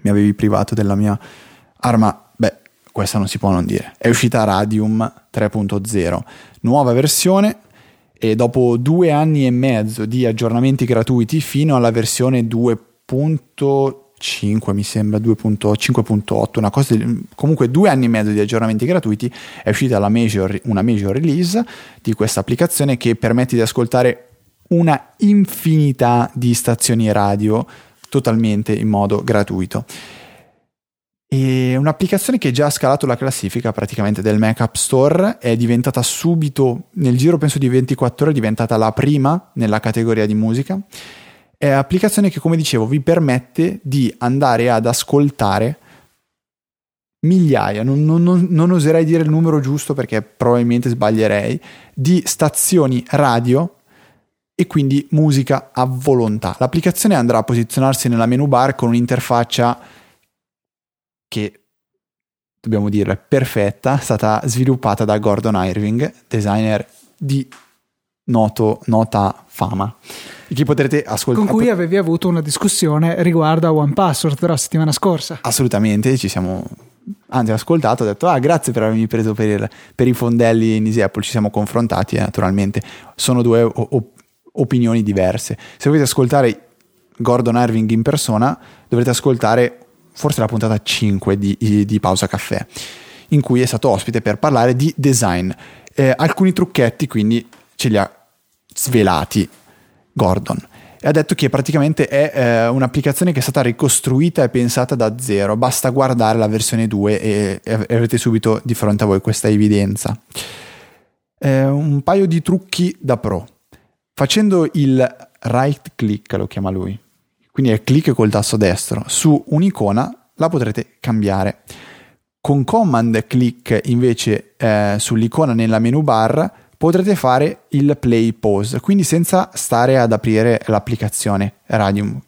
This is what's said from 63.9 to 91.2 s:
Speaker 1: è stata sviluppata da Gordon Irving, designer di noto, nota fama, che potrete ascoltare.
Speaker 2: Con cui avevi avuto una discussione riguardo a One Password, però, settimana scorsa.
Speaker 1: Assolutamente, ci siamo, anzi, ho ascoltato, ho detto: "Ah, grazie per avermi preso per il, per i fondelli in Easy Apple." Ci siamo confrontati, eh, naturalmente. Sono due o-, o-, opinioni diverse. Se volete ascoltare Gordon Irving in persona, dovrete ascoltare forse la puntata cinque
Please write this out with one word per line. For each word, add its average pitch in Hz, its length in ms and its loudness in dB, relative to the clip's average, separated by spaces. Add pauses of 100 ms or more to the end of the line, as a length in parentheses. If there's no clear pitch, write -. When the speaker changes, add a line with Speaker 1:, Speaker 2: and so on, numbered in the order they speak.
Speaker 1:
è - 40 -6
stata 107 420 0
sviluppata 123 600 0
da 107 100 0
Gordon 104 380 0
Irving, 107 580 -2 (160)
designer 107 580 -2 (300)
di 135 320 -4 (760)
noto, 110 600 0
nota 110 640 0
fama, 98 500 -6 (500)
che 139 200 -2
potrete 135 360 0
ascoltare. 131 440 -2
Speaker 2:
Con 220 100 0
cui 233 140 2
avevi 175 260 -2
avuto 170 320 -2
una 170 140 0
discussione 160 800 0
riguardo 165 440 2
a 160 60 2
One 147 220 0
Password, 160 440 0
però, 170 200 0
settimana 160 340 -2
scorsa. 160 480 -4
Speaker 1:
Assolutamente, 113 800 0
ci 98 100 -4
siamo, 92 340 -4 (640)
anzi, 113 240 0
ho - 20 0
ascoltato, 123 480 0
ho 110 40 0
detto: 104 220 -2
"Ah, 156 100 2
grazie 143 360 0
per 113 80 0
avermi 110 240 0
preso 110 260 -2
per 107 160 -2
il, 104 220 -2 (240)
per 123 120 2
i 127 60 4
fondelli 113 640 2
in 107 80 0
Easy 110 160 0
Apple." 98 220 -2
Ci - 80 -8
siamo 107 180 0
confrontati, 107 680 -2
eh, 110 40 0
naturalmente. 101 640 -2 (320)
Sono 123 260 0
due 117 220 4
o-, 113 120 0
o-, 113 360 -4 (420)
opinioni 117 500 0
diverse. 98 540 -2 (220)
Se - 100 -2
volete 147 160 2
ascoltare 127 640 2 (500)
Gordon 120 400 0
Irving 113 340 0
in 113 120 2
persona, 120 560 0 (280)
dovrete 120 220 0
ascoltare 120 680 0 (340)
forse - 280 -4
la 110 60 2
puntata 110 360 -2
cinque 101 560 -2